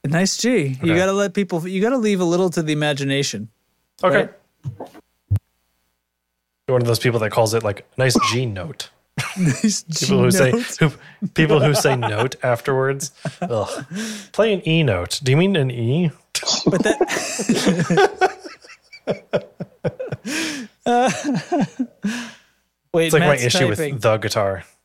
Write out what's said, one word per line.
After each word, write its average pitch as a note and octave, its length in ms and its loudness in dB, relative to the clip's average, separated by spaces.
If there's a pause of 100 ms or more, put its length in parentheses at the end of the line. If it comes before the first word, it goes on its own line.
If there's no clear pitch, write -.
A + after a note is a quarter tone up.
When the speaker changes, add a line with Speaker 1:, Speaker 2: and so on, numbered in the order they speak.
Speaker 1:
Nice E3 340 0
G. E3 440 0
You E3 100 2
Speaker 2:
Okay. E3 40 2
Speaker 1:
gotta F#3+ 160 2
let G3 220 0
people, F3+ 340 -2
you F#3+ 120 -2
gotta B3 180 2
leave G#3 220 2
a F#3 40 0
little F3 260 2
to E3+ 120 -2
the D#3 100 -2
imagination. C#3 760 -2 (540)
Speaker 2:
Okay. F3+ 200 4
Speaker 1:
Right? D3 80 -6 (2250)
Speaker 2:
You're C3 80 2
one B2 80 4
of A#2+ 60 0
those A2+ 100 2
people A#2 220 2
that G#2+ 100 0
calls A2+ 240 2
it, A2+ 80 0
like, G2+ 240 -4 (100)
nice B2+ 200 2 (160)
G B2+ 140 -2
note. F#2 480 -10
<laughs> - 60 -20 (360)
Speaker 1:
Nice F#3 480 0
G D#3 220 -4
Speaker 2:
People F#3+ 180 4
who - 80 6
say, D#3 180 4
Speaker 1:
note. - 300 -2
Speaker 2:
who, D3+ 100 4 (440)
people D#3 260 4
who C#3+ 140 4
say C3+ 220 2
Speaker 1:
<laughs> - 0 -
Speaker 2:
note A2+ 460 -2
afterwards. C3+ 680 0 (280)
Ugh. A#2+ 460 -4 (460)
Play G#3+ 200 2
an F3 160 -2
E D#3+ 140 4
note. F2+ 400 -2
Do C3 80 -2
you C3+ 60 4
mean F#3+ 180 2
an C3+ 160 0
E? B2+ 400 0 (560)
Speaker 1:
But - 160 2
that - 1500 0 (760)
<laughs> B3 60 -4 (1700)
Uh, A#3+ 240 2 (1800)
wait, E3 140 2
Speaker 2:
It's D#3+ 80 0
like D3+ 60 6
Speaker 1:
Matt's C#3+ 220 4
Speaker 2:
my B2 40 0
issue - 220 2
Speaker 1:
typing. C#3+ 260 -2
Speaker 2:
with G#2+ 80 -6
the A2 140 4
guitar. G2+ 480 -2 (200)